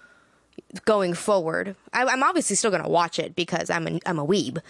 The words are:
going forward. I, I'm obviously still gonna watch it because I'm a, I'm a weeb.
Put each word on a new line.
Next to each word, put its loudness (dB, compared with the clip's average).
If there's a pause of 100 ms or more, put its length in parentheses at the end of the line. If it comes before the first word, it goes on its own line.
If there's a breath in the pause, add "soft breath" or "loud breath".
(840 soft breath)
going 4
forward. 0 (180)
I, 2
I'm 0
obviously 2
still 0
gonna 0
watch 2
it -4
because -2
I'm -2
a, -2
I'm -2
a -4
weeb. 0 (120)